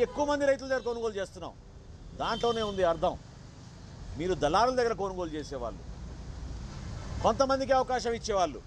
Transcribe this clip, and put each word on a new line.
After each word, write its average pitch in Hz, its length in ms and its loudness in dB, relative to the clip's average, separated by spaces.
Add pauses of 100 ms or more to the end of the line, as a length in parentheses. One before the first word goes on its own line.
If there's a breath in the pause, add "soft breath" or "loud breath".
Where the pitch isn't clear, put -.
ఎక్కువ 285 260 0
మంది 285 200 4
రైతుల 269 200 0
దగ్గర 247 180 0
కొనుగోలు 226 300 -2
చేస్తున్నాం. 170 340 -8 (680)
దాంట్లోనే 226 480 2
ఉంది 190 220 2
అర్థం. 160 260 2 (1040)
మీరు 180 120 2 (120)
దళారుల 214 340 6
దగ్గర 233 240 2
కొనుగోలు 180 340 -4
చేసేవాళ్ళు, 123 460 -6 (1400)
కొంతమందికి 269 540 4
అవకాశం 254 400 0
ఇచ్చేవాళ్ళు. 170 480 0